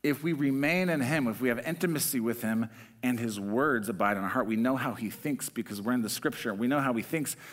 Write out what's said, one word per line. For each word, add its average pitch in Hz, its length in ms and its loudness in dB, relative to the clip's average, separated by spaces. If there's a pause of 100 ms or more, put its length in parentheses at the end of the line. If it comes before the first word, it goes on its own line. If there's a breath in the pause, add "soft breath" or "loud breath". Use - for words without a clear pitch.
if 143 220 0
we 165 100 2
remain 143 560 2
in 160 100 2
him, 135 280 2
if 107 120 -2
we 127 100 4
have 120 100 2
intimacy 160 600 0
with 113 220 0
him 110 280 0 (340 loud breath)
and 123 160 2
his 110 200 -2
words 113 480 2
abide 101 300 2
in 98 60 -2
our 95 60 -2
heart. 120 180 0
We 113 80 0
know 123 200 2
how 127 200 -2
he 107 140 -4
thinks - 400 -4
because 104 320 -6
we're 120 120 0
in 123 80 2
the 107 80 -2
scripture. - 440 -4
We 113 140 -2
know 143 120 2
how 135 140 2
he 113 100 0
thinks 156 320 -4 (180 loud breath)